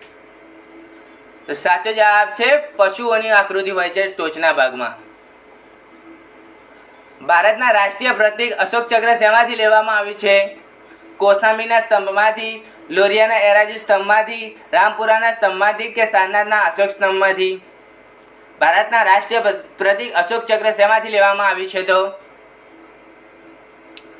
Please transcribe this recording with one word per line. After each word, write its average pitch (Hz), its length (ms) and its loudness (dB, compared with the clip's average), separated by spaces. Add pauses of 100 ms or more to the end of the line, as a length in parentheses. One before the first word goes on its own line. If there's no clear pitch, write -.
(1500)
તો 147 80 -10
સાચો 180 380 -2
જવાબ 208 360 2
છે 247 280 2 (200)
પશુઓની 220 540 0
આકૃતિ 196 400 2
હોય 180 180 -2
છે 190 240 -4
ટોચના 160 400 -2
ભાગમાં. 127 640 -4 (2000)
ભારતના 214 440 2
રાષ્ટ્રીય 208 420 0
પ્રતીક 214 400 0
અશોક 226 340 -2
ચક્ર 233 280 2
શેમાંથી 226 400 2
લેવામાં 220 420 2
આવ્યું 208 220 -6
છે? 202 380 0 (600)
કોસાંબીના 220 640 2
સ્તંભમાંથી, 214 920 -2 (180)
લોરિયાના 208 460 2
એરાજી 208 420 2
સ્તંભમાંથી, 214 840 -2 (120)
રામપુરાના 220 600 0
સ્તંભમાંથી 208 560 -2
કે 220 160 -2
સારનાથના 208 580 0
અશોક 196 280 -2
સ્તંભમાંથી? 190 680 -2 (1000)
ભારતના 220 420 2
રાષ્ટ્રીય 208 380 2
પ્ર-, 196 380 -4
પ્રતીક 202 340 -2
અશોક 196 320 -2
ચક્ર 214 280 0
શેમાંથી 214 360 2
લેવામાં 196 400 2
આવ્યું 190 200 -4
છે 190 140 -4
તો? 190 300 0 (2000)